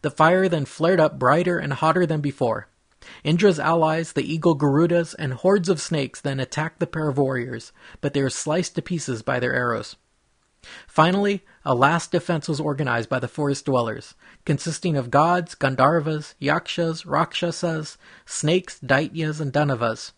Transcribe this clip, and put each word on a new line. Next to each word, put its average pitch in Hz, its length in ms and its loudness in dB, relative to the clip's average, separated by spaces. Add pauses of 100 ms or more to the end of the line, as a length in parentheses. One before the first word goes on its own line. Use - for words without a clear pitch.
The 143 100 -4
fire 185 360 4
then 160 180 0
flared 170 340 0
up 147 200 2
brighter 165 400 2
and 143 140 -4
hotter 160 320 2
than 156 160 -2
before. 120 460 -2 (560)
Indra's 170 360 4
allies, 160 540 0
the 143 200 -2
eagle 160 240 2
Garudas, 160 600 2
and 135 160 -4
hordes 185 360 2
of 165 120 0
snakes - 400 -4
then 135 180 -4
attacked 151 400 -6
the 165 80 -2
pair 156 220 -4
of 131 80 -2
warriors, 127 540 -2 (280)
but 147 140 -4
they 143 80 0
were 135 80 0
sliced - 460 -4
to 160 60 -4
pieces 135 400 -6
by 127 180 -2
their 123 140 -2
arrows. 120 440 -4 (880)
Finally, 190 580 2 (220)
a 131 80 2
last 143 380 2
defense 170 360 -2
was 151 120 -2
organized 135 500 -2
by 131 80 0
the 123 100 -4
forest 139 380 -4
dwellers, 120 480 -2 (320)
consisting 151 500 -2
of 123 140 -2
gods, 165 460 2
Gandharvas, 147 840 0
Yakshas, 165 640 -2
Rakshasas, 160 920 -2 (300)
snakes, - 520 -2
Daityas, 151 640 -2
and 143 100 -4
Danavas. 120 680 0